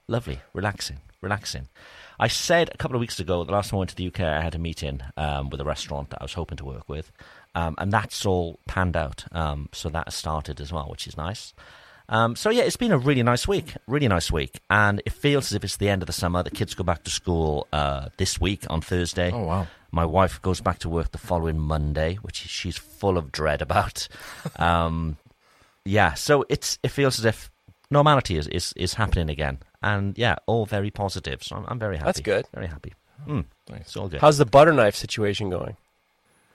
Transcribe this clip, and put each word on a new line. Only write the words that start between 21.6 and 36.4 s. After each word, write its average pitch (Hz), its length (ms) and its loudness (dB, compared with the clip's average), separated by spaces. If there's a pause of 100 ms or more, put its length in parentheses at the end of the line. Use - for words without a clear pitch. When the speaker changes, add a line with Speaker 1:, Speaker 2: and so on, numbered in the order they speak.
Speaker 1:
which 101 200 -10
she's - 420 -8
full - 400 0
of 73 140 -4
dread 76 300 0
about. - 520 -2
<laughs> - 460 -12
Um, 82 580 0 (680)
yeah, 95 300 4
so 143 340 4
it's, - 340 -2
it 135 60 0
feels 135 300 0
as 110 60 2
if - 240 0 (400)
normality 143 480 6
is, 76 100 -2
is, - 280 -4
is - 200 -2
happening 90 340 0
again. 71 300 -2 (220)
And, 98 360 0
yeah, 113 180 2 (100)
all 110 200 2
very 101 260 -2
positive. 92 520 -4
So - 120 -10
I'm, 95 120 -8
I'm 120 120 -6
very 104 180 -4
happy. 76 100 -4
Speaker 3:
That's 185 140 0
good. 104 320 0
Speaker 1:
Very - 140 -8
happy. 76 260 -12 (340)
Mm, 120 180 -2 (240)
Speaker 2:
Nice. 113 120 -14
Speaker 1:
it's - 160 -14
all 101 120 -6
good. - 100 -6
Speaker 3:
How's 147 200 8
the 143 60 6
butter 143 280 10
knife 110 220 6
situation 104 540 -2
going? 90 280 -4 (760)